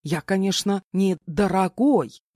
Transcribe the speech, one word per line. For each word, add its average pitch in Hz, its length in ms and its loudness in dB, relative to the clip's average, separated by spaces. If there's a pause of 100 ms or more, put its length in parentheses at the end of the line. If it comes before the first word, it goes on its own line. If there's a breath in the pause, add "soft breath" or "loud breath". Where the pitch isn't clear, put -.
Я, 147 160 -4
конечно, 190 720 -2
не 185 340 0
дорогой, 190 960 0 (140)